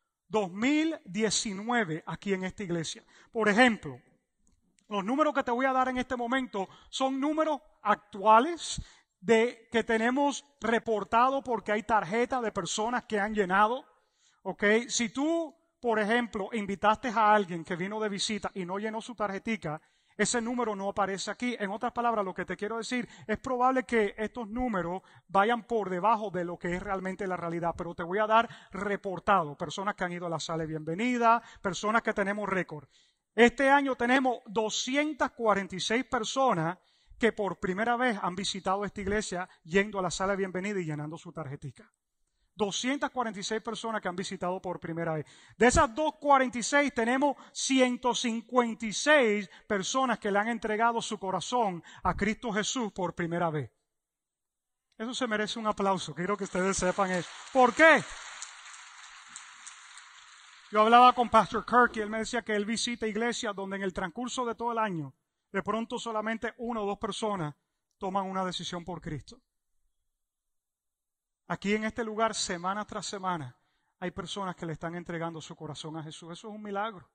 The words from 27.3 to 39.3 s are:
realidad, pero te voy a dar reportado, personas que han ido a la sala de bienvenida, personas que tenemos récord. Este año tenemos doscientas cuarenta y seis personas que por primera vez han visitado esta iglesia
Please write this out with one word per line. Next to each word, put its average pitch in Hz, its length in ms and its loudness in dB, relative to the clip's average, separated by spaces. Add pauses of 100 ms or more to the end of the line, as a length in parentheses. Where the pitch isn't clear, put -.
realidad, 170 400 -4
pero 170 180 -8
te 180 80 -8
voy 175 160 -2
a 214 80 2
dar 226 220 4 (220)
reportado, 190 880 0
personas 190 360 -4
que 190 100 -4
han 175 80 -4
ido 175 120 -8
a 170 60 -4
la 156 100 -2
sala 165 220 -4
de 160 60 -4
bienvenida, 226 720 2 (180)
personas 208 400 0
que 220 140 0
tenemos 202 340 -2
récord. 170 400 -4 (460)
Este 240 340 6
año 277 260 4
tenemos 247 520 2
doscientas 254 840 -2
cuarenta 196 440 0
y 170 40 -6
seis 240 260 0
personas 214 720 0 (400)
que 220 140 2
por 185 280 -4
primera 214 360 0
vez 240 260 0
han 180 120 -2
visitado 190 520 -4
esta 202 160 -8
iglesia 190 440 -2 (180)